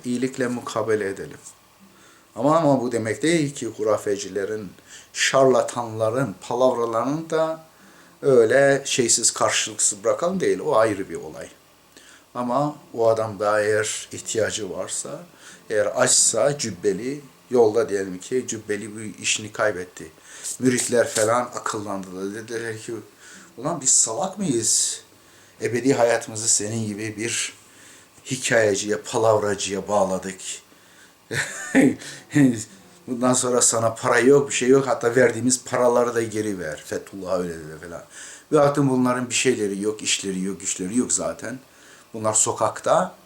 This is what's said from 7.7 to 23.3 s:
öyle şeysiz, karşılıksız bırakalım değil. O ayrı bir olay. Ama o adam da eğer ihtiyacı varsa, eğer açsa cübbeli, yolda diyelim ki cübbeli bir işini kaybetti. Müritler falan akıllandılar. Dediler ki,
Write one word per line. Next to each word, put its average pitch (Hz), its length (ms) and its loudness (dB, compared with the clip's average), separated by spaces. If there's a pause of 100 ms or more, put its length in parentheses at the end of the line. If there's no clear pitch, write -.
öyle 135 640 6
şeysiz, 117 460 2
karşılıksız 104 720 -2
bırakalım 170 360 0
değil. 98 200 2
O 123 160 -2
ayrı 104 340 2
bir 82 60 -8
olay. 78 340 -12 (840)
Ama 123 400 -2 (180)
o 113 140 2
adam 110 320 2
da 104 220 2
eğer 107 500 0
ihtiyacı 101 580 -4
varsa, 117 540 -8 (460)
eğer 107 160 2
açsa 127 720 2
cübbeli, 107 640 -4 (280)
yolda 113 400 4
diyelim 98 300 -4
ki 127 280 -4
cübbeli 107 500 -8
bir 110 220 -12
işini 107 320 -4
kaybetti. 90 600 -4 (480)
Müritler 120 480 2
falan 113 340 2
akıllandılar. 98 960 -6
Dediler 113 440 -8
ki, 117 140 -10 (640)